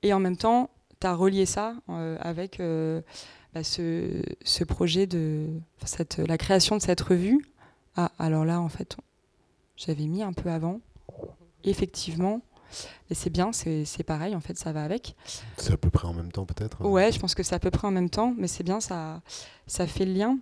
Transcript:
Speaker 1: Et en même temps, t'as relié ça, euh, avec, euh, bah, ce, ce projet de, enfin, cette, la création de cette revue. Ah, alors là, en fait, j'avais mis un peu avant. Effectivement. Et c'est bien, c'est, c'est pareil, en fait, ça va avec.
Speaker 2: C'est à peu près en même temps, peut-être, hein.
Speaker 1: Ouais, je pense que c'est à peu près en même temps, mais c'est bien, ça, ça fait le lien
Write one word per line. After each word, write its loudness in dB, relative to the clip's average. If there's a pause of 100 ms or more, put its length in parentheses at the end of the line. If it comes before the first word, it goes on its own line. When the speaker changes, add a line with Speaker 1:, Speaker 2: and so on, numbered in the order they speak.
Speaker 1:
Et 4
en 4
même 2
temps, 4 (280)
t'as 0
relié 4
ça, -2 (160)
euh, -4
avec, -6
euh, 0 (520)
bah, -6
ce, -2 (220)
ce 0
projet 2
de, -2 (300)
enfin, -10
cette, -4
la 0
création 4
de 2
cette 2
revue. 4 (500)
Ah, 0
alors 2
là, 2
en -2
fait, -10 (800)
j'avais -2
mis -2
un -2
peu -4
avant. -2 (840)
Effectivement. 0 (680)
Et -2
c'est -4
bien, 0
c'est, -2
c'est -8
pareil, -4
en -2
fait, -10
ça -6
va -4
avec. -6 (440)
Speaker 2:
C'est 0
à 4
peu 2
près 4
en -4
même -6
temps, -4
peut-être, -6
hein. 2
Speaker 1:
Ouais, 6
je 0
pense -2
que -2
c'est -2
à 0
peu 2
près 0
en 2
même 2
temps, 2
mais -2
c'est -6
bien, 0
ça, -6 (460)
ça -2
fait 0
le 0
lien 2